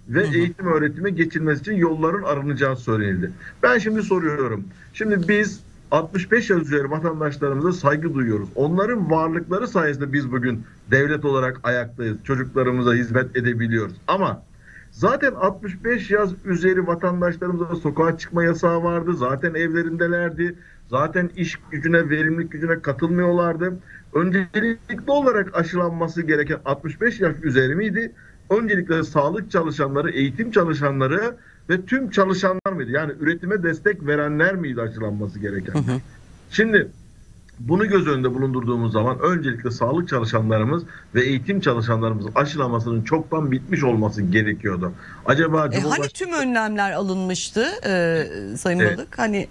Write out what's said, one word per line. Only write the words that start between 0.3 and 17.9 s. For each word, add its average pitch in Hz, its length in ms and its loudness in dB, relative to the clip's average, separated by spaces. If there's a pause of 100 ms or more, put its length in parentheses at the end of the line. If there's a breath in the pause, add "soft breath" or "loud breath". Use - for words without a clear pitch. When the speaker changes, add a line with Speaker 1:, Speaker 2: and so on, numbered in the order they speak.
Speaker 2:
hı. 156 60 0
Speaker 1:
eğitim 175 300 0
öğretime 156 440 0
geçilmesi 160 500 0
için 214 120 -6
yolların 170 500 2
aranacağı 139 540 0
söylenildi. 101 540 0 (320 loud breath)
Ben 247 160 4
şimdi 220 240 0
soruyorum. 147 600 0 (300 loud breath)
Şimdi 202 340 0
biz 208 320 2 (300)
altmış 175 420 0
beş 226 180 2
yaş 175 120 4
üzeri 139 280 0
vatandaşlarımıza 151 840 0
saygı 156 420 0
duyuyoruz. 107 400 0
Onların 175 560 0
varlıkları 170 580 0
sayesinde 147 440 0
biz 131 200 -2
bugün 120 320 -2 (260 loud breath)
devlet 143 340 2
olarak 131 380 0
ayaktayız. 120 600 -2
Çocuklarımıza 127 720 2
hizmet 120 420 0
edebiliyoruz. 117 600 -2 (120)
Ama 165 340 0 (580 loud breath)
zaten 262 340 2
altmış 190 500 -2
beş 226 260 -2
yaş 202 200 4 (140)
üzeri 185 420 2
vatandaşlarımıza 175 920 0
sokağa 160 420 2